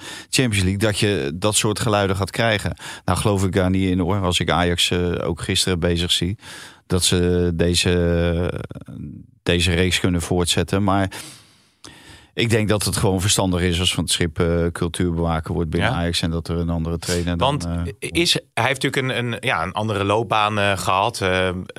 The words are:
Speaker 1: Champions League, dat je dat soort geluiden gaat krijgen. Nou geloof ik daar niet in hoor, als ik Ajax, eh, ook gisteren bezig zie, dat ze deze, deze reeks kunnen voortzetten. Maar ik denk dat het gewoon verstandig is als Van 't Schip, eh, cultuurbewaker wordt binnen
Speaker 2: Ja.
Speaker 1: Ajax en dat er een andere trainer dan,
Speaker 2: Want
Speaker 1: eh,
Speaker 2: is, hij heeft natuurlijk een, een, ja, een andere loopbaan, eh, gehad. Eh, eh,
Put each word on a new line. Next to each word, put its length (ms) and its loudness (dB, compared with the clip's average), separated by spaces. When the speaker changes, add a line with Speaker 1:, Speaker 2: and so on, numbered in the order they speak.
Speaker 1:
Champions 340 2
League, 140 0
dat 200 0
je 360 0
dat 200 0
soort 260 0
geluiden 360 2
gaat 140 -2
krijgen. 460 0
Nou 140 0
geloof 260 2
ik 80 0
daar 180 2
niet 200 2
in 80 2
hoor, 220 0
als 200 0
ik 100 -2
Ajax, 400 2
eh, 380 -2
ook 140 -4
gisteren 380 0
bezig 320 0
zie, 260 -2
dat 180 0
ze 500 2
deze, 1000 2
deze 320 2
reeks 260 2
kunnen 220 2
voortzetten. 640 0
Maar 260 2
ik 160 0
denk 180 4
dat 160 2
het 120 -2
gewoon 240 2
verstandig 400 2
is 200 2
als 140 0
Van 100 -2
't 60 -4
Schip, 300 0
eh, 320 2
cultuurbewaker 840 -2
wordt 160 -2
binnen 200 0
Speaker 2:
Ja. 60 -2
Speaker 1:
Ajax 260 -2
en 80 0
dat 180 -4
er 80 -2
een 140 -2
andere 280 -2
trainer 380 -2
dan, 220 0
Speaker 2:
Want 60 -8
Speaker 1:
eh, 120 -10
Speaker 2:
is, 220 0
hij 120 0
heeft 160 -2
natuurlijk 360 -2
een, 140 -2
een, 80 -6
ja, 220 0
een 100 -4
andere 320 -2
loopbaan, 540 2
eh, 200 2
gehad. 420 0
Eh, 280 2
eh, 60 -2